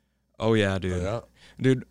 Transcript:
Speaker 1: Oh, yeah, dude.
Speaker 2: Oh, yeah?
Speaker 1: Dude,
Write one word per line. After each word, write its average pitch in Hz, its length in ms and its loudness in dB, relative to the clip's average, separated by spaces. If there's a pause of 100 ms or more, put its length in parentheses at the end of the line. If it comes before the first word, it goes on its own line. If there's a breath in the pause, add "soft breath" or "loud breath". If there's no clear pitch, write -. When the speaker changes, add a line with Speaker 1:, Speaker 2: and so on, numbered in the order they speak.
(380)
Speaker 1:
Oh, 113 160 2
yeah, 98 240 2
dude. 92 140 -4 (100)
Speaker 2:
Oh, - 0 -
yeah? 107 180 -4 (400 loud breath)
Speaker 1:
Dude, 127 300 2